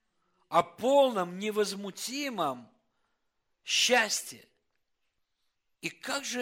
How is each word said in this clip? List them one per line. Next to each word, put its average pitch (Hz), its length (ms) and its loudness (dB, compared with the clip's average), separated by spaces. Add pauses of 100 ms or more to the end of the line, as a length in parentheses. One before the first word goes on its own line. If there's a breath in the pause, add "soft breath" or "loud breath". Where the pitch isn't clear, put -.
(480)
о 165 140 4
полном, 214 760 2
невозмутимом 202 1300 -4 (960)
счастье. - 800 0 (1400)
И 165 100 -8
как 277 340 -8
же 233 160 -4